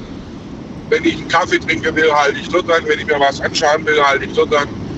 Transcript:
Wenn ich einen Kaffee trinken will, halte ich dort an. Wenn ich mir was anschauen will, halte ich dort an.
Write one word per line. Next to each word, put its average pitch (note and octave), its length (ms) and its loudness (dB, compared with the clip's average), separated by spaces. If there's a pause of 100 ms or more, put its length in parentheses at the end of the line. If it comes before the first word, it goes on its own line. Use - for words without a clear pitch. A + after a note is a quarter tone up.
(880)
Wenn - 140 2
ich E4 120 2
einen - 120 -10
Kaffee F3 320 2
trinken D#3 360 -2
will, D#3 180 4
halte C#3+ 260 2
ich - 100 -8
dort E3+ 220 0
an. E3 140 4
Wenn D3+ 140 0
ich D3 80 -6
mir D3+ 120 0
was C#3 220 2
anschauen D#3 440 0
will, D3+ 160 2
halte C#3 240 2
ich - 80 -8
dort D3+ 220 2
an. C#3+ 120 0 (300)